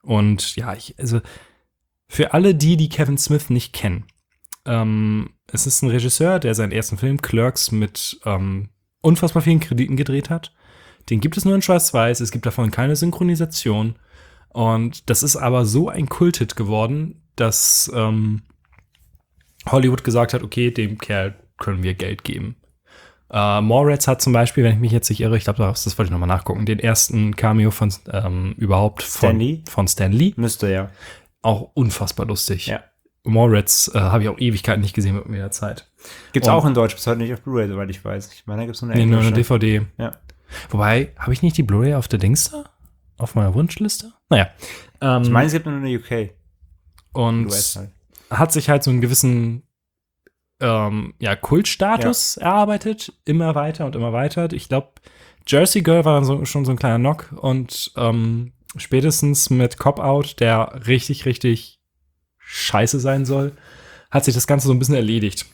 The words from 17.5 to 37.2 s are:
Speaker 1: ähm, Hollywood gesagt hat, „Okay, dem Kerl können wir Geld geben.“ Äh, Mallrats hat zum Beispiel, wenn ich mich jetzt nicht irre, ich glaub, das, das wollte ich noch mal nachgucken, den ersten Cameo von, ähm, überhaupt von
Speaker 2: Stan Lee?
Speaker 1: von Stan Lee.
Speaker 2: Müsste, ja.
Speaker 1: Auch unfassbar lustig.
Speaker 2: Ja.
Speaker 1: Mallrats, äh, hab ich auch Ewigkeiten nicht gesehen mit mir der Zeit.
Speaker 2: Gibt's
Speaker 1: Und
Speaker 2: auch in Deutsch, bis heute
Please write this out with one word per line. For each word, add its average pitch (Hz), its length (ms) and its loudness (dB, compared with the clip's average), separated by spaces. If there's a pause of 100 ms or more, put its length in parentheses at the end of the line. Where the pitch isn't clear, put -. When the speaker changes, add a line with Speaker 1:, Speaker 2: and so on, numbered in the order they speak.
Speaker 1:
ähm, 110 480 0 (1300)
Hollywood 127 340 2
gesagt 117 300 0
hat, 123 80 -4
„Okay, 120 280 -2
dem 107 280 -4
Kerl 98 360 -6 (240)
können 92 240 -4
wir 92 120 -2
Geld 95 300 -8
geben.“ - 320 -8 (720)
Äh, 104 320 0
Mallrats 139 460 4
hat 131 120 2
zum 127 140 2
Beispiel, 117 300 2
wenn 113 100 4
ich 107 60 2
mich 117 120 2
jetzt 117 160 2
nicht 107 120 -2
irre, 113 180 2
ich - 60 -2
glaub, 104 120 -2
das, 104 280 -2
das 98 120 -4
wollte 90 120 0
ich 87 40 -2
noch 87 60 -2
mal 87 80 0
nachgucken, 92 400 -2
den 107 120 0
ersten 110 560 2
Cameo 110 360 4
von, 98 220 0 (200)
ähm, 92 460 -4
überhaupt 101 440 2
von - 280 0
Speaker 2:
Stan 110 100 2
Lee? 156 280 -2
Speaker 1:
von 98 200 0
Stan 95 240 0
Lee. 165 240 2
Speaker 2:
Müsste, 110 340 -2
ja. 95 200 -4 (500)
Speaker 1:
Auch 113 340 0
unfassbar 107 520 -2
lustig. 107 400 -4
Speaker 2:
Ja. - 160 -6 (420)
Speaker 1:
Mallrats, 113 720 4
äh, 104 60 2
hab 95 200 2
ich 107 80 0
auch 101 100 -6
Ewigkeiten 107 440 0
nicht 101 120 -2
gesehen 98 200 0
mit 101 140 -6
mir 104 100 -8
der 98 140 -6
Zeit. - 380 -10 (420)
Speaker 2:
Gibt's 123 160 2
Speaker 1:
Und 143 60 6
Speaker 2:
auch 160 120 4
in 139 80 4
Deutsch, 113 200 2
bis - 120 -8
heute 117 140 0